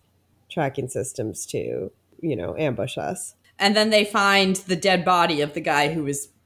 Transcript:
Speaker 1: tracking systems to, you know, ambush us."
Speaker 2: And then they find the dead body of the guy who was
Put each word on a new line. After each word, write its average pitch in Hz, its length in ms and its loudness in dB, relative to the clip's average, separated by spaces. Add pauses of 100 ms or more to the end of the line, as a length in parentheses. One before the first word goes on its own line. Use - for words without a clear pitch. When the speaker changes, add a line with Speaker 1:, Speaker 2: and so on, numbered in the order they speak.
(500)
Speaker 1:
tracking 135 380 -4
systems 110 600 -6
to, 64 440 -6 (300)
you 156 160 -2
know, 87 200 -6
ambush 127 400 -2
us." - 380 -8 (240)
Speaker 2:
And 202 160 2
then 220 140 2
they 208 160 4
find 196 500 4
the 185 220 -2
dead 180 260 2
body 170 380 4
of 147 120 -2
the 175 60 -4
guy 147 320 2
who 160 140 -2
was 139 240 -4 (160)